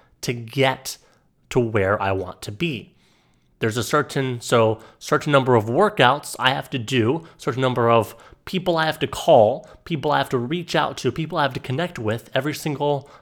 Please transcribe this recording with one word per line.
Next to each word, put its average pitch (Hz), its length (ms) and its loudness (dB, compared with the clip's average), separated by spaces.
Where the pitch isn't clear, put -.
to 139 100 -4
get 131 640 -2
to - 80 0
where 107 420 2
I 98 120 0
want 92 300 -6
to 107 100 -12
be. 117 420 -6
There's 110 180 -2
a 127 60 -2
certain, 135 580 -2
so 113 400 2
certain 151 340 -2
number 131 220 4
of 110 120 4
workouts 143 720 2
I 127 120 2
have 143 200 -4
to 143 80 -6
do, 123 480 0
certain 131 260 -4
number 123 280 2
of 113 260 4
people 180 320 -2
I 160 100 0
have 156 120 -4
to 143 80 -2
call, 127 600 4
people 151 260 -4
I 143 80 2
have 139 120 -2
to 135 80 0
reach 160 360 -6
out 147 240 0
to, 123 140 -2
people 160 260 -6
I 156 40 0
have 131 120 -2
to - 60 -8
connect 165 360 -6
with 113 380 -4
every 139 200 -2
single 147 540 -2